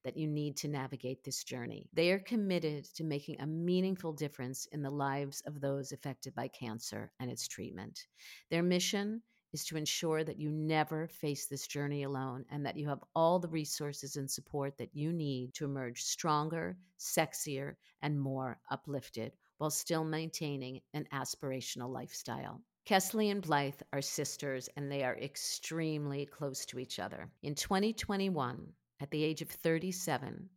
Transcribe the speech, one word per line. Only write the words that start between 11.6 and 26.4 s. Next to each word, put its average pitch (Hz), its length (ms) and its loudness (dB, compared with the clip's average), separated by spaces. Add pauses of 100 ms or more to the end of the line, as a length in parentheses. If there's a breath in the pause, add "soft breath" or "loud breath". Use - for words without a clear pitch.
journey 143 380 0
alone 131 480 -2
and 143 120 -2
that 127 120 -2
you 147 120 -2
have 139 140 -2 (140)
all 170 240 8
the 170 80 -2
resources 147 680 -2
and 139 160 -2
support 139 480 -2
that - 160 -6
you 151 180 0
need 135 400 0
to 156 120 -4
emerge 131 400 -2
stronger, 165 720 2 (240 loud breath)
sexier, 143 720 0 (280 soft breath)
and 147 200 2
more 131 400 0 (100)
uplifted 135 640 -4 (260 soft breath)
while 151 100 2
still 160 360 2
maintaining 151 720 -2 (160)
an 151 180 -2
aspirational 131 800 -4
lifestyle. 127 680 -6 (260)
Kesley 208 440 4
and 202 100 0
Blythe 143 380 4 (120)
are 143 80 2
sisters, 139 760 -2
and 143 120 -4
they 139 140 0
are 127 140 2
extremely 147 1080 -2
close 135 400 -4